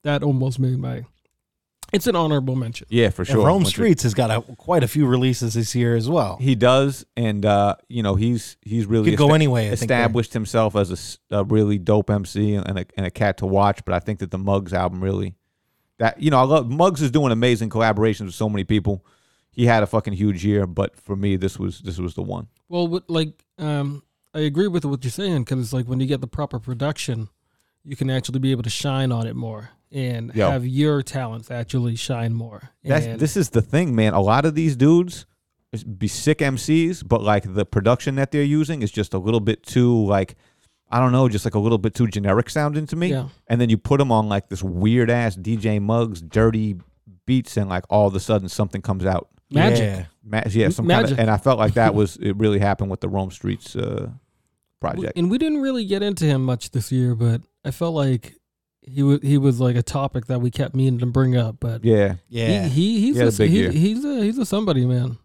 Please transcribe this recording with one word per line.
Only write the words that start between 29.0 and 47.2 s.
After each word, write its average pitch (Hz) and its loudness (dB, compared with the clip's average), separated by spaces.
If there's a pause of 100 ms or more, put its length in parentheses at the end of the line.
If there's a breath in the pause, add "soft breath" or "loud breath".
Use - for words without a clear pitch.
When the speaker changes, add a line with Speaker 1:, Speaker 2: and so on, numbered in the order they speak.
Speaker 1:
on 113 -2
it 117 -10
more 113 -10 (220)
and 120 -6
Speaker 2:
Yo. 104 2
Speaker 1:
have 123 -2
your 139 0
talents 113 -10
actually 120 -4
shine 117 -4
more. 113 -10 (120)
Speaker 2:
That's, 135 0
Speaker 1:
And 113 -8
Speaker 2:
this 151 0
is 175 0
the 113 2
thing, 147 0
man. 110 4
A 98 4
lot 113 4
of 156 0
these 156 0
dudes 170 2 (440)
is, 113 -10
be 104 -6
sick - 0
M 135 0
Cs, 165 0
but, 110 0
like, 101 0
the 101 0
production 120 0
that 135 -2
they're 147 0
using 147 0
is 101 -2
just - -4
a 95 -2
little 110 0
bit 107 -2
too, 120 2
like, 98 0 (560)
I 120 0
don't 127 4
know, 127 4
just, 104 -2
like, 101 -2
a 107 0
little 113 2
bit 98 -2
too 120 0
generic 101 0
sounding 147 -2
to 156 -8
me. 170 -2
Speaker 1:
Yeah. 135 -4 (180)
Speaker 2:
And 117 0
then 117 2
you 110 4
put 139 2
'em 131 2
on, 110 2
like, 101 -4
this 95 -8
weird 110 2
ass 117 0
D 107 -4
J 107 -2
Muggs, 107 -2
dirty 110 0 (500)